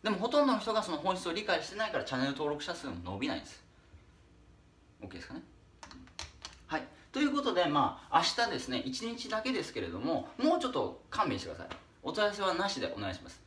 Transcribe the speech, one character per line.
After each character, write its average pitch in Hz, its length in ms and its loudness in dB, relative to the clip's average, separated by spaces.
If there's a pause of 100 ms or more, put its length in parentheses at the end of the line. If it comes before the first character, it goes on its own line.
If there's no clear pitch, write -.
で 214 60 0
も 196 80 2
ほ 220 120 0
と 294 140 8
ん 277 40 8
ど 254 60 6
の 214 60 2
人 214 140 0
が 214 80 6
そ 185 100 -4
の 156 60 0
本 180 180 2
質 - 140 -4
を 160 40 -2
理 - 100 -2
解 165 180 2
し - 100 -8
て 190 40 -12
な 214 120 0
い - 40 -4
か 139 80 0
ら - 40 -2
チ - 100 -4
ャ 127 40 0
ン 127 40 2
ネ 135 60 4
ル 139 60 0
登 147 160 -2
録 147 140 -2
者 175 100 -6
数 147 140 -8
も 113 60 -6 (100)
伸 95 160 -6
び 143 80 -2
な - 80 -2
い - 20 -6
ん - 40 -6
で - 60 -16
す。 - 160 -20 (1400)
OK 95 100 -12
で 90 80 -12
す - 60 -16
か - 80 -12
ね。 - 60 -8 (1200)
は 311 140 -4
い。 - 40 -6 (280)
と 262 80 -2
い 294 60 6
う 277 100 2
こ 277 60 4
と 233 120 0
で、 175 140 6
ま 147 420 2
あ、 - 80 6
明 233 280 4
日 202 60 -2
で 127 80 -2
す - 100 -6
ね、 127 140 0
一 - 180 -4
日 233 280 -6
だ 220 120 0
け 262 100 0
で 233 120 0
す - 100 -8
け - 80 -2
れ - 60 -4
ど - 120 -6
も、 151 280 0 (100)
も 311 180 6
う 349 40 0
ち 254 80 -2
ょ - 20 0
っ 254 40 -6
と 107 280 -2 (100)
勘 170 180 2
弁 95 80 0
し - 60 -6
て 82 60 -8
く - 20 -8
だ - 60 -10
さ - 80 -10
い。 - 20 -14 (360)
お 156 80 -4
問 214 120 2
い 208 40 6
合 - 20 4
わ 202 60 -2
せ 202 60 -6
は 185 120 2
な 190 160 0
し 131 100 -4
で 98 160 -2
お 98 40 -8
願 98 120 -2
い - 40 -6
し - 60 -12
ま - 80 -16
す。 - 180 -20